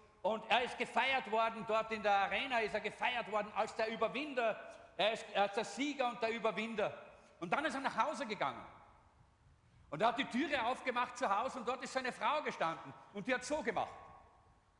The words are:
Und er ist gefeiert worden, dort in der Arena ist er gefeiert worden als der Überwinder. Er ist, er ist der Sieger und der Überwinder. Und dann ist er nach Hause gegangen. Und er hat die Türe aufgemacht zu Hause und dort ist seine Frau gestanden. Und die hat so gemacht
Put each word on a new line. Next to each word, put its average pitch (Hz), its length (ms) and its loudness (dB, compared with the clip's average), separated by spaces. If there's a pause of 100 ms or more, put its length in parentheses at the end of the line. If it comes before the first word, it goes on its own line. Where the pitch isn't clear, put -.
(200)
Und 220 300 0
er 240 140 6
ist - 120 -4
gefeiert 247 540 2
worden, 220 380 2
dort 220 240 2
in 214 100 -2
der 202 100 4
Arena 208 460 2
ist 208 160 0
er 208 60 0
gefeiert 214 500 -2
worden 208 240 0
als 214 220 0
der 220 120 2
Überwinder. 226 720 0 (360)
Er 208 160 4
ist, - 200 -6
er 196 140 4
ist - 100 -4
der 220 80 0
Sieger 269 440 0
und 233 120 -4
der 226 120 2
Überwinder. 214 600 0 (460)
Und 170 140 -2
dann 269 120 2
ist 262 100 0
er 277 60 -2
nach 247 160 -2
Hause 262 300 0
gegangen. 131 380 -2 (1300)
Und 156 120 0
er 226 60 6
hat 240 100 2
die 269 80 0
Türe 277 400 0
aufgemacht 247 500 -2
zu 240 140 0
Hause 247 300 0
und 214 80 -4
dort 254 140 -2
ist 254 100 -10
seine 254 200 -2
Frau 277 300 0
gestanden. 165 500 -2 (220)
Und 202 120 -6
die 254 80 2
hat - 100 -2
so 294 180 -2
gemacht 180 320 -2 (840)